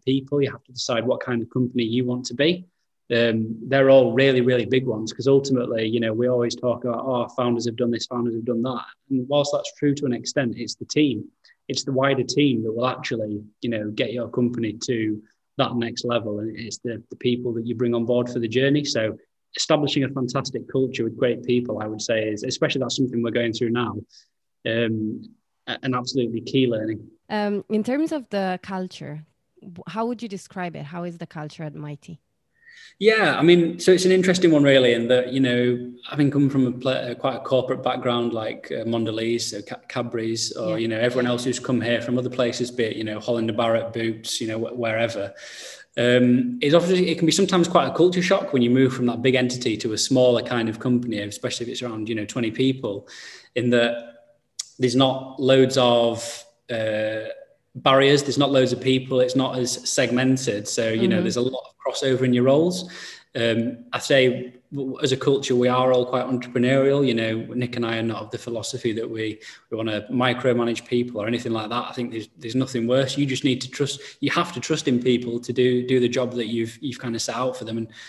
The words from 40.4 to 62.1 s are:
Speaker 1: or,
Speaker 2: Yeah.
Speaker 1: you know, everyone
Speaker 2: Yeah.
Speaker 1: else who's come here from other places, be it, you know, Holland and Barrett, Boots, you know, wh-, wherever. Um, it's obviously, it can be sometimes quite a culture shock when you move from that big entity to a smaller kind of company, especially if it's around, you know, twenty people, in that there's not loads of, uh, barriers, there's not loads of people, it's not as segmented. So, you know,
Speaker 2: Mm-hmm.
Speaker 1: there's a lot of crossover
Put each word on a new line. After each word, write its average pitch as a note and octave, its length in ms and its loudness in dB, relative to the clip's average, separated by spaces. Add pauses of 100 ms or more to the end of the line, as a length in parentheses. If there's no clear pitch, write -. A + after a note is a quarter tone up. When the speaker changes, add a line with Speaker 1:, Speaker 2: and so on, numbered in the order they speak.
Speaker 1:
or, A#2 140 -4
Speaker 2:
Yeah. A2 60 -2
Speaker 1:
you A2+ 120 -2
know, A2 100 -2
everyone B2 260 0
Speaker 2:
Yeah. B2 80 0
Speaker 1:
else A#2+ 120 -2
who's B2+ 140 -2
come B2 220 -2
here A2+ 200 0
from B2 160 -2
other B2+ 140 -2
places, B2 400 -2
be B2 140 -2
it, G#2+ 120 -4
you A2 80 -6
know, G#2+ 140 -6
Holland A2+ 320 -2
and G#2+ 60 -4
Barrett, A2+ 360 0
Boots, A2+ 480 -4
you A#2 60 -4
know, A2 120 -4
wh-, A2+ 200 -6
wherever. A2+ 560 -2 (600)
Um, B2 680 4
it's D3 120 4
obviously, F3 360 4
it E3 80 -2
can E3+ 80 2
be D#3 60 4
sometimes F#3 360 2
quite D3 200 4
a B2+ 60 -4
culture F3+ 280 4
shock G3 300 0
when C3 100 4
you A#2+ 80 4
move B2+ 240 4
from A#2+ 120 -2
that A#2 140 -2
big B2+ 140 2
entity B2 440 0
to A2 140 -4
a G#2 60 -4
smaller B2+ 440 4
kind A#2 260 -2
of A2 100 -6
company, A#2+ 400 0
especially G#2 480 -6
if A#2+ 60 -8
it's - 100 -10
around, A2 260 -8
you A#2 60 -4
know, G#2+ 100 -4
twenty A2+ 260 -4
people, C3 580 -2 (460)
in A#2+ 160 0
that A#2+ 240 4 (840)
there's B2 180 2
not C3 440 0
loads C3 360 6
of, A#2+ 680 2 (260)
uh, A2 540 -4 (500)
barriers, C#3 480 6
there's C#3 160 -2
not C#3 140 2
loads C3 200 4
of A#2+ 80 -2
people, C3 400 2
it's B2+ 160 2
not B2+ 220 0
as A#2+ 320 -4
segmented. B2+ 800 0
So, A2+ 220 -2
you A2+ 180 2
know, - 80 4
Speaker 2:
Mm-hmm. - 80 2
Speaker 1:
there's - 120 -2
a A#2+ 60 0
lot B2+ 260 -4
of - 40 -20 (120)
crossover C3 380 0